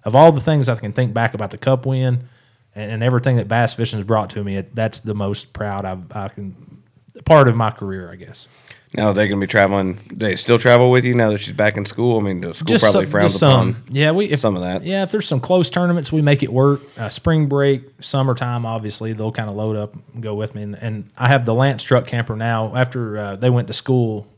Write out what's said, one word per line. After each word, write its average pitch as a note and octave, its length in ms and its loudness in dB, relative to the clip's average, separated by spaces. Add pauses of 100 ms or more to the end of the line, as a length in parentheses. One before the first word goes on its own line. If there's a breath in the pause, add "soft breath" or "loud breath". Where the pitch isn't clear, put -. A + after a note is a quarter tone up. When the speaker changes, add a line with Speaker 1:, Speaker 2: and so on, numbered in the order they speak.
Speaker 1:
of G#2+ 100 -2
all D#3+ 160 10
the D3 120 0
things D3 260 2
I B2 60 0
can G#2+ 180 -8
think B2 220 -2
back A2+ 180 0
about G#2 200 -8
the - 60 -14
Cup C3 280 0
win C3 420 -2 (460 soft breath)
and, G#2 180 -10
and A2+ 100 -4
everything B2 340 2
that G#2+ 120 -2
bass A#2 240 2
fishing A2+ 260 -4
has F#2+ 80 -8
brought G#2+ 240 0
to G#2 140 -8
me, G2 120 -6
it, F#2+ 180 -10
that's A2 260 -4
the G#2+ 140 -8
most G2+ 400 -6
proud G2+ 320 -8
I've, F#2 280 -12
I G2 140 -10
can, - 540 -16 (440)
part D3 200 6
of A#2 80 4
my A2+ 160 0
career, F#2+ 400 -12
I E2+ 60 -20
guess. - 320 -20 (460 soft breath)
Speaker 2:
Now G#2+ 180 2
they G#2 160 2
gonna G2+ 120 -2
be F#2+ 60 -2
traveling. G2 520 2 (140)
They G#2 240 -4
still A#2+ 220 2
travel B2 320 6
with B2 140 4
you B2 100 0
now A2+ 160 2
that G#2 80 -2
she's G#2 160 -10
back G#2+ 240 0
in G2+ 80 -4
school. A#2 320 0
I G#2+ 40 0
mean, F#2+ 200 -4
the E2+ 100 -8
school - 160 -8
Speaker 1:
Just A3+ 160 4
Speaker 2:
probably G2+ 220 6
Speaker 1:
some, - 40 -10
Speaker 2:
frowns G2+ 220 2
Speaker 1:
just - 80 -2
some. B2+ 300 6
Speaker 2:
upon A#2 200 -8
Speaker 1:
Yeah, C#3+ 220 2
we, G3 140 0
if, C#3+ 140 -2
Speaker 2:
some G#2+ 160 2
of F2+ 60 -4
that. F2+ 220 -4
Speaker 1:
yeah, G3 180 -2
if F#3 100 -4
there's G#3+ 160 -2
some C3+ 120 0
close F3+ 300 2
tournaments, F3 420 0
we D#3 100 2
make C#3+ 200 4
it B2+ 100 -4
work. C#3 280 2 (180)
Uh, A2 120 -8
spring D#3 360 0
break, C#3 380 0 (160)
summertime, B2 640 -2
obviously A2+ 480 -6
they'll A2 180 -6
kinda A2 200 -6
load A2 240 -4
up G#2 180 -8 (200)
and A#2 80 -12
go G#2+ 120 -8
with G#2+ 200 -8
me. G#2 80 -10
And, G#2 140 -10
and A2 400 -10
I B2 120 0
have C3+ 180 4
the A2+ 80 0
Lance C3 280 0
truck B2+ 240 0
camper A#2 300 -6
now. A2+ 380 -4
After, B2 440 -2
uh, G2+ 180 -8
they A#2+ 140 0
went B2 180 0
to G#2+ 60 -8
school, A2+ 520 -2 (100)